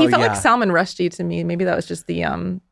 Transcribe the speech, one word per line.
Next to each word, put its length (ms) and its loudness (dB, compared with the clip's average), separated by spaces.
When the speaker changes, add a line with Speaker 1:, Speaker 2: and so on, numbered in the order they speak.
Speaker 1:
Oh, 40 4
Speaker 2:
felt 120 4
Speaker 1:
yeah. 60 4
Speaker 2:
like 80 -2
Salman 340 2
Rushdie 460 0
to 80 -6
me. 200 -4
Maybe 200 -2
that 120 0
was 100 -2
just 200 -10
the, 180 -4
um, 360 -4